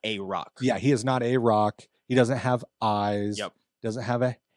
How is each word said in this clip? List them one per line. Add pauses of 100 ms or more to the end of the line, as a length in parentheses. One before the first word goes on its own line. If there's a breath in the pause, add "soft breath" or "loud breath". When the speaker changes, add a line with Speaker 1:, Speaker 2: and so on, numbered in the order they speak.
Speaker 1:
a
rock.
Speaker 2:
Yeah,
he
is
not
a
rock. (200)
He
doesn't
have (160)
eyes.
Speaker 1:
Yep. (280)
Speaker 2:
Doesn't
have
a (200)